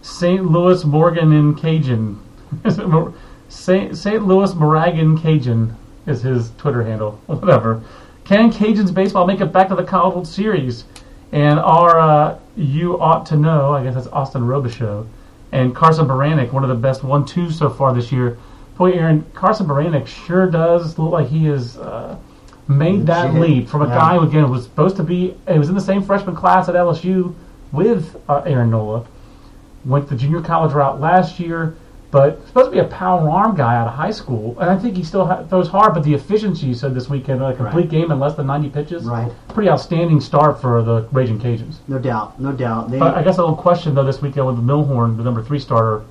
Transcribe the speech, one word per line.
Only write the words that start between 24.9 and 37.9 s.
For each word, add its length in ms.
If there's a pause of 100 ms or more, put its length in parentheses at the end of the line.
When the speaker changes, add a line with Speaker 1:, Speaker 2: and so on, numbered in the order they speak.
Speaker 1:
to 60
be, 320 (160)
he 80
was 100
in 60
the 60
same 220
freshman 340
class 320
at 80
L 140
S 140
U 300 (380)
with, 440 (120)
uh, 180
Aaron 240
Nola. 340 (800)
Went 240
the 60
junior 260
college 320
route 280
last 400
year, 340 (380)
but 340
supposed 200
to 40
be 80
a 60
power 440
arm 280
guy 200
out 120
of 60
high 180
school, 480
and 100
I 80
think 180
he 60
still 240
ha-, 220
throws 200
hard, 240
but 120
the 100
efficiency, 520
you 80
said 200
this 160
weekend, 320
a 120
complete 280
Speaker 2:
Right. 80